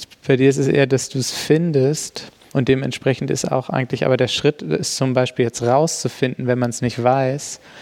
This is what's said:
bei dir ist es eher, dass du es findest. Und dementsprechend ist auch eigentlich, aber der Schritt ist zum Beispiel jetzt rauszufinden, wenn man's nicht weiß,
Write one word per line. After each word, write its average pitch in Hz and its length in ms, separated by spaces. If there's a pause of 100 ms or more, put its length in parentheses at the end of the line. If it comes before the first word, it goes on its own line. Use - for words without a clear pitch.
(260)
bei 135 100
dir 131 140
ist 135 80
es 139 80
eher, 143 200
dass 131 240
du 139 80
es 123 120
findest. 151 960 (280)
Und 131 160
dementsprechend 131 600
ist - 200
auch 131 180
eigentlich, 131 380
aber 131 100
der 123 120
Schritt - 340
ist 156 340
zum 131 180
Beispiel 123 300
jetzt 117 180
rauszufinden, 131 840
wenn 123 120
man's 120 240
nicht 117 200
weiß, 135 560 (240)